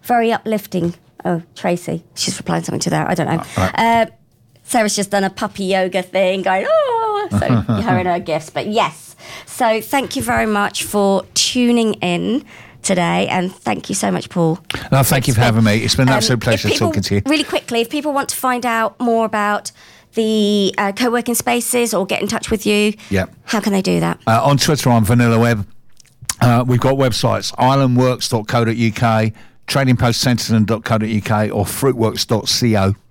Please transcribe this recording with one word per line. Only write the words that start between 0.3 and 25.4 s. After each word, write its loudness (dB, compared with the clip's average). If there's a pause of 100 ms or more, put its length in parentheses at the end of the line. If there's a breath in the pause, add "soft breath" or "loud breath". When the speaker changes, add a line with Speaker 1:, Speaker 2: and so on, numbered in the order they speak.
Speaker 1:
uplifting." -4 (280)
Oh, -2 (120)
Tracy. -4 (120)
She's -6
replying -2
something -6
to -2
that. 0
I 2
don't 0
know. -2
Speaker 2:
Oh, -14
right. 2
Speaker 1:
Uh, -20 (520)
Sarah's 0
just -4
done 2
a 0
puppy -8
yoga 0
thing, 0
going, 0
"Oh." 0
So 0
Speaker 2:
<laughs> 0
Speaker 1:
her 0
and 0
her 0
gifts. -6
But -6
yes. -2 (300 loud breath)
So 0
thank -4
you -4
very 0
much -2
for 0 (120)
tuning 2
in -2 (380 loud breath)
today, 0
and -2
thank -6
you -4
so -2
much, -6
Paul. 0 (320 loud breath)
Speaker 2:
No, 4
thank 0
you 2
for 2
Speaker 1:
It's 4
been, 2
Speaker 2:
having 4
me. 2
It's 0
been 2
an 4
Speaker 1:
um, 2
Speaker 2:
absolute 0
pleasure 0
Speaker 1:
if 0
people, 0
Speaker 2:
talking -2
to -2
you. 2
Speaker 1:
really 2
quickly, -4
if -2
people -4
want -2
to -6
find -2
out -2
more 2
about -2 (440 loud breath)
the, 2
uh, 0
co-working -2
spaces -2
or 0
get -4
in -4
touch -6
with -4
you, 2 (180 loud breath)
Speaker 2:
Yep. -2 (120)
Speaker 1:
how -2
can -2
they 0
do 0
that? -2
Speaker 2:
Uh, 4
on 4
Twitter, 2
I'm 4
Vanilla 4
Web. 2 (760)